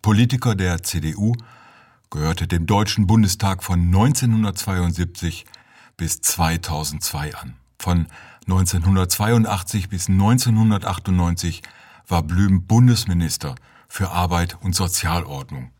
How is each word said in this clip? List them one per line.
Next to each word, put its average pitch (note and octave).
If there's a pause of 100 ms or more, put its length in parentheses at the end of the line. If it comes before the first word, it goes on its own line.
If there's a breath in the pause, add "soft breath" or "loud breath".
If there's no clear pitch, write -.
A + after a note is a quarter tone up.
Politiker A#2+
der F2+
C -
D D#2
U, G#2+ (760 loud breath)
gehörte D#2
dem E2+
Deutschen G#2
Bundestag G2
von F2
neunzehnhundertzweiundsiebzig F#2+ (520 loud breath)
bis -
zweitausendzwei D2+
an. B1+ (240)
Von E2+ (380 loud breath)
neunzehnhundertzweiundachtzig F#2+
bis F2+
neunzehnhundertachtundneunzig G2 (440 loud breath)
war E2+
Blüm F#2
Bundesminister F2+ (320 soft breath)
für F#2
Arbeit F2
und F2+
Sozialordnung. C#2+